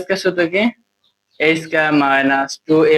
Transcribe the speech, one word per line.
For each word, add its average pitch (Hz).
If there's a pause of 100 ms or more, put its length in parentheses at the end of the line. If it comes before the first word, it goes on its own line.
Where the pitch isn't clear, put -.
স্কয়ার 190
সূত্র 180 (120)
কি? 202 (760)
এ 151 (140)
স্কয়ার 160 (120)
মাইনাস 135 (160)
টু 156 (180)
এ 156